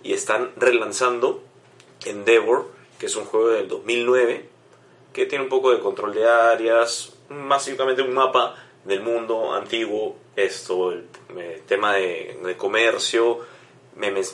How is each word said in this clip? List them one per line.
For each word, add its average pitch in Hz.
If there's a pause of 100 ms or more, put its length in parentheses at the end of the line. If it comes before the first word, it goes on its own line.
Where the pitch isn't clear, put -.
y 98
están 110
relanzando 120 (640)
Endeavor, 107 (320)
que 107
es -
un 104
juego 113
del 104
dos 98
mil 120
nueve, 123 (640)
que 131
tiene 135
un 131
poco 131
de 110
control 101
de 110
áreas, 117 (160)
básicamente 135
un 127
mapa 127 (300)
del 98
mundo 113
antiguo, 107 (200)
esto, 92
el, 87 (280)
eh, 85
tema 101
de, 87
de 92
comercio, 117 (560)
me, 101
me, 98 (120)